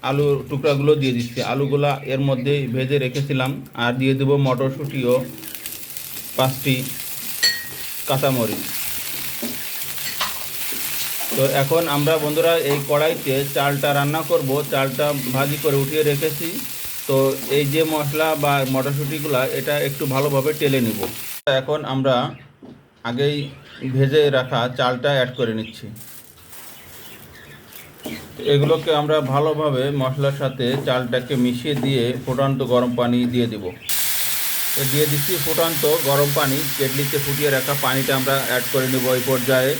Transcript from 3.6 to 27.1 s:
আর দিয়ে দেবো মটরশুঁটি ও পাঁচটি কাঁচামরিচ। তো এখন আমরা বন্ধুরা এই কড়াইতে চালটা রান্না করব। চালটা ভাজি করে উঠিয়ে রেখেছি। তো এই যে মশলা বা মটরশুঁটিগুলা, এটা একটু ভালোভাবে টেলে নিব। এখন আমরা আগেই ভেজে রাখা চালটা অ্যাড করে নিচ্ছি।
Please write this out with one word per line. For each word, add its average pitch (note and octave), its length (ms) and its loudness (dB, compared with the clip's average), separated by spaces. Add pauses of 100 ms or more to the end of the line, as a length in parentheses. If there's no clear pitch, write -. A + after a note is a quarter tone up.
আর A#2+ 180 0
দিয়ে C3 220 4
দেবো C3+ 220 4
মটরশুঁটি C3+ 680 0
ও B2 100 4 (1200)
পাঁচটি C3 380 2 (1300)
কাঁচামরিচ। B2+ 540 0 (2750)
তো C3+ 100 2
এখন C#3+ 420 2
আমরা D3 300 2
বন্ধুরা D#3 380 2
এই C#3+ 220 2 (100)
কড়াইতে D3 560 2 (100)
চালটা C#3+ 400 2
রান্না D3 340 0
করব। D3 420 2
চালটা C#3 420 0 (200)
ভাজি C#3+ 300 0
করে D3 140 2
উঠিয়ে D3 260 2
রেখেছি। D3 460 0 (580)
তো C3+ 300 4 (140)
এই C#3+ 140 2
যে D3 260 2
মশলা D#3 440 0
বা C#3+ 380 2
মটরশুঁটিগুলা, C#3+ 720 0
এটা C#3+ 320 0
একটু C#3+ 280 -2
ভালোভাবে C#3 460 2
টেলে C3+ 280 2
নিব। G#2+ 200 0 (460)
এখন C#3 380 0
আমরা C3 500 0 (680)
আগেই C#3+ 440 -2 (320)
ভেজে C3+ 500 4
রাখা B2+ 460 0
চালটা B2+ 340 2
অ্যাড B2+ 260 2
করে A2+ 180 0
নিচ্ছি। A2 320 -8 (2500)